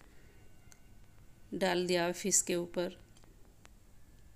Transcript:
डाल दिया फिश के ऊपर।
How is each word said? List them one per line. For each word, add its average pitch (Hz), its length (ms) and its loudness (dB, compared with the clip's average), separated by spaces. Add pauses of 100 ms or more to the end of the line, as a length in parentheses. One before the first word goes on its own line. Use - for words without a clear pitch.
(1600)
डाल 180 320 4
दिया 175 260 4
फिश 180 280 4
के 180 140 2
ऊपर। 175 420 -2 (1400)